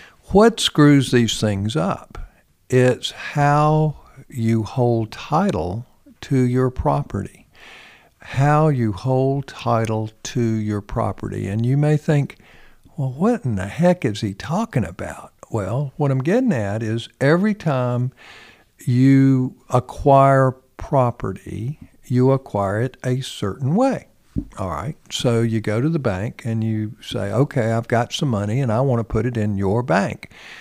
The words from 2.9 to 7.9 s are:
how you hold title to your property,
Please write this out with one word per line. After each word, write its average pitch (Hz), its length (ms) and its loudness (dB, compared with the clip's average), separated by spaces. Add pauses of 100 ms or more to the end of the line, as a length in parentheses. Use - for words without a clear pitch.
how 151 880 0 (280)
you 113 360 0
hold 117 480 -2
title 120 720 -2 (360)
to 135 180 0
your 127 300 2
property, 143 760 -4 (720)